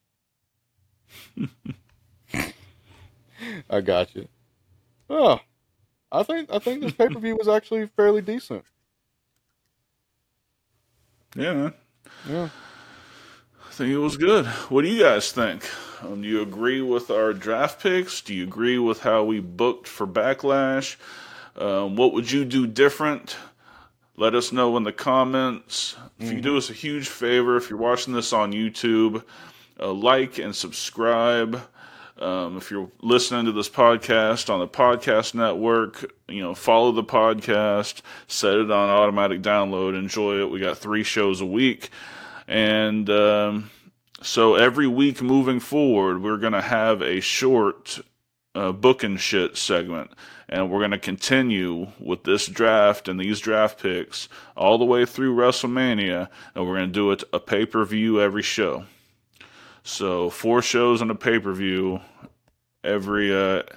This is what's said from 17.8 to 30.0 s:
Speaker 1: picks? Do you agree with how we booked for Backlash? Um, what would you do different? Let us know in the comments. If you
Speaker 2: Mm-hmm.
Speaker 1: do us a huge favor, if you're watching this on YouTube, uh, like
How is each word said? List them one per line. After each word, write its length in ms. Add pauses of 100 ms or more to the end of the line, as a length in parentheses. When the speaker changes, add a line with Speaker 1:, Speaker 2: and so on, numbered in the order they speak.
Speaker 1:
picks? 380
Do 140
you 100
agree 340
with 220
how 240
we 160
booked 480
for 180
Backlash? 880 (600)
Um, 400
what 160
would 180
you 140
do 220
different? 720 (800)
Let 180
us 180
know 240
in 80
the 80
comments. 1040 (240)
If 60
you 80
Speaker 2:
Mm-hmm. 80
Speaker 1:
do 140
us 140
a 40
huge 340
favor, 480
if 120
you're 100
watching 360
this 180
on 200
YouTube, 720 (560)
uh, 120
like 460